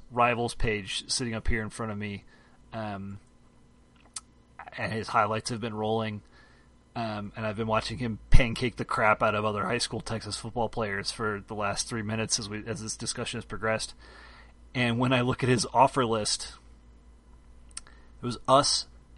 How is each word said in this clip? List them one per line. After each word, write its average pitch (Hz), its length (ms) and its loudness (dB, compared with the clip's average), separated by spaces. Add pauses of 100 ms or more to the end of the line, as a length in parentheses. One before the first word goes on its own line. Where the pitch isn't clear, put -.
(120)
Rivals 120 420 2
page 104 540 -2
sitting 120 260 -4
up 110 140 -4
here 113 140 2
in 107 80 -6
front 110 240 -6
of 104 40 -8
me, 104 280 -8 (480)
um, 98 460 -8 (1600)
and 107 140 -4
his 107 160 -4
highlights 107 420 2
have 117 120 -6
been 113 120 -6
rolling, 107 480 -2 (760)
um, 107 400 -6
and 110 100 -6
I've 107 100 -4
been 110 120 -4
watching 110 300 0
him 113 220 -4 (100)
pancake 120 460 8
the - 100 -6
crap 107 380 2
out 107 120 4
of 104 100 0
other 104 180 0
high 110 140 -2
school 117 240 -4
Texas 107 360 -8
football 113 320 -4
players 98 420 -4
for 104 360 -4
the 110 80 -10
last 101 320 -2
three 117 140 -4
minutes 107 380 -2
as 101 100 -8
we, 107 160 -8
as 107 160 -6
this 110 160 -8
discussion 117 400 -6
has 107 80 -10
progressed. 110 480 -2 (800)
And 120 260 0
when 127 140 2
I 123 80 4
look 123 220 0
at 123 60 2
his 123 240 4
offer 127 320 6
list, 110 480 -2 (1700)
it - 40 -6
was 120 120 -4 (100)
us, - 400 4 (300)